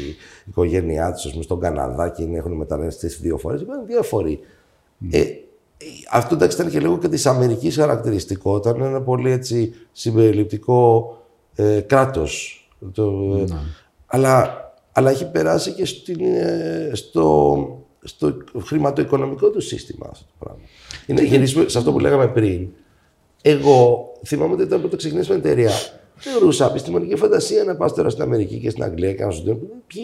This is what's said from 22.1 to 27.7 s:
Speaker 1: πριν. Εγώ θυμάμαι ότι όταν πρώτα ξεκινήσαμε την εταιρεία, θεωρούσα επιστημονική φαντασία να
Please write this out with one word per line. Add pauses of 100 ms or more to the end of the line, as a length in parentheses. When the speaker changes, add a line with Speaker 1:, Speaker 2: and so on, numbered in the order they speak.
Speaker 1:
πριν. (720)
Εγώ (140)
θυμάμαι
ότι
όταν
πρώτα
ξεκινήσαμε
την
εταιρεία, (440)
θεωρούσα
επιστημονική
φαντασία
να